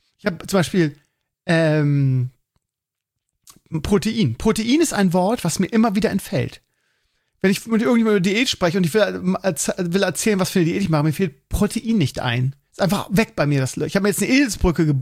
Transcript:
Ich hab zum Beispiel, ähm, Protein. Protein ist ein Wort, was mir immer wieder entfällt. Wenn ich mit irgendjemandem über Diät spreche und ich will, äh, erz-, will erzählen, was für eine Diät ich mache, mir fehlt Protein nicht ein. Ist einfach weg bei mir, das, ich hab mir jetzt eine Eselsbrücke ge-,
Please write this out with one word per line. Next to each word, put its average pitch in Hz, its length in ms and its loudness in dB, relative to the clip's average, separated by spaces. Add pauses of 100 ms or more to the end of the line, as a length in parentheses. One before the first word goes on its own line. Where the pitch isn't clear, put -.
(180)
Ich - 80 -20
hab 190 240 -6
zum 196 80 2
Beispiel, 160 400 2 (480)
ähm, 147 840 2 (1500)
Protein. 202 520 0
Protein 220 460 0
ist 311 120 0
ein 190 200 2
Wort, 185 300 0
was 165 160 -2
mir 190 80 0
immer 226 280 2
wieder 214 140 0
entfällt. - 520 -4 (840)
Wenn 190 60 2
ich 202 160 -2
mit 226 160 0
irgendjemandem 220 420 2
über 196 120 0
Diät 247 140 0
spreche 175 280 -2
und 185 80 2
ich 147 80 -2
will, 214 80 2
äh, 185 460 -2
erz-, 190 300 -2
will 185 260 -2
erzählen, 190 360 0
was 185 120 -2
für 196 80 0
eine 165 80 2
Diät 190 160 -2
ich 175 60 -2
mache, 151 140 2
mir 156 100 0
fehlt - 360 -6
Protein 220 480 -2
nicht 147 220 -2
ein. 127 360 -2 (160)
Ist - 100 -14
einfach 190 280 -2
weg 220 260 0
bei 151 120 0
mir, 143 120 2
das, 131 180 -4
ich - 180 -4
hab 190 80 0
mir 208 60 2
jetzt 196 120 -2
eine 180 100 0
Eselsbrücke 196 540 2
ge-, 147 160 2